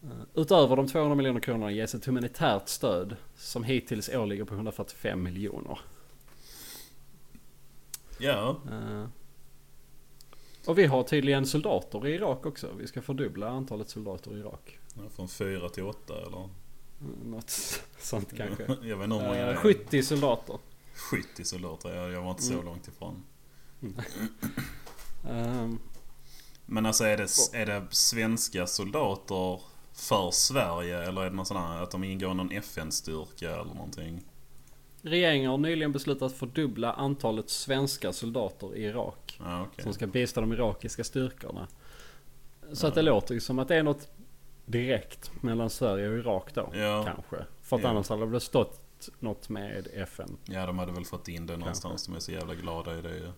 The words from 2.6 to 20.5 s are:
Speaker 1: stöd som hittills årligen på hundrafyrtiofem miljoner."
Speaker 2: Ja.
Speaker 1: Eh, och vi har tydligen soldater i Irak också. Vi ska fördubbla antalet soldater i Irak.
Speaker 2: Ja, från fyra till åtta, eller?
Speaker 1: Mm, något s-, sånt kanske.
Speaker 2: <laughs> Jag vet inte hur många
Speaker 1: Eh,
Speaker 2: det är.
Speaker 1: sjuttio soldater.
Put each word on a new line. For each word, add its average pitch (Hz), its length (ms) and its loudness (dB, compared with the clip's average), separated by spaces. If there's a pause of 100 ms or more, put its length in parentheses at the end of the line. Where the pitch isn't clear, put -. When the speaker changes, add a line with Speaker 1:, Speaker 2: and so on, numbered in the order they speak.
Speaker 1:
stöd 101 480 2 (200)
som - 280 -4
hittills 117 440 0
årligen 104 380 0
på - 80 -8
hundrafyrtiofem 104 680 -2
miljoner." 92 560 -4 (2500)
Speaker 2:
Ja. 127 380 2 (140)
Speaker 1:
Eh, 107 360 -4 (1600)
och 165 120 6
vi 190 80 12
har 135 160 8
tydligen 139 440 6
soldater 135 600 2
i 151 80 2
Irak 170 320 0
också. - 220 -6 (100)
Vi - 80 -8
ska - 160 -8
fördubbla 113 460 -2
antalet 123 400 -4
soldater 104 480 -8
i 104 40 -8
Irak. - 380 -12 (160)
Speaker 2:
Ja, 101 80 -10 (140)
från 92 120 -6
fyra 95 400 -2
till 92 160 -6
åtta, - 320 -8 (100)
eller? 92 220 -8 (520)
Speaker 1:
Mm, 117 300 -8
något 113 180 -8
s-, - 320 -4 (180)
sånt - 380 -4
kanske. 104 260 -4
Speaker 2:
<laughs> 131 200 -2
Jag 110 140 -4
vet 95 80 -4
inte 110 120 2
hur 104 60 0
många - 20 0 (120)
Speaker 1:
Eh, 120 100 0
Speaker 2:
det 123 60 2
är. 123 40 0
Speaker 1:
sjuttio 151 460 6
soldater. 139 560 2 (360)